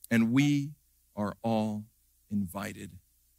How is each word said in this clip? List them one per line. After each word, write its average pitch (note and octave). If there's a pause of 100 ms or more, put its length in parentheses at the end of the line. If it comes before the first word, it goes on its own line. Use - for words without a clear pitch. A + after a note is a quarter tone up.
(100)
and A2+
we C#3+ (420)
are G2+
all G#2+ (460)
invited G2 (400)